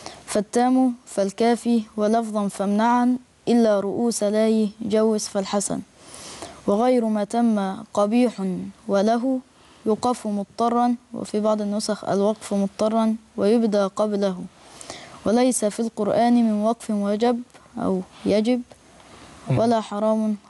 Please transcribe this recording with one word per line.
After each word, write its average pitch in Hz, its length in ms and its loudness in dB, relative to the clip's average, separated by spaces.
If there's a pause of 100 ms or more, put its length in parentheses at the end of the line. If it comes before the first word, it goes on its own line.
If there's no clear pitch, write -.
(260)
فالتام 247 680 2 (120)
فالكافي 226 760 0 (140)
ولفظا 214 520 0
فامنعا، 233 680 2 (320)
إلا 220 320 4
رؤوس 202 420 -2
لا 214 260 2
يجوز 214 800 0
فالحسن، 196 540 -4 (840)
وغير 233 380 2
ما 214 200 -2
تم 208 520 0 (180)
قبيح 214 480 2 (460)
وله 226 500 0 (480)
يوقف 226 400 -2
مضطرا، 233 680 0 (200)
وفي 208 260 -6
بعض 214 200 0
النسخ 208 440 -4
الوقف 202 500 -2
مضطرا 220 600 0 (200)
ويبدأ 208 500 2
قبله، 202 500 -2 (880)
وليس 240 380 2
في 208 160 -2
القرآن 226 540 0
من 220 300 2
وقف 226 260 -2
وجب 214 500 0 (420)
أو 185 180 -2 (260)
يجب 220 340 2 (960)
ولا 226 240 2
حرام 220 560 0 (140)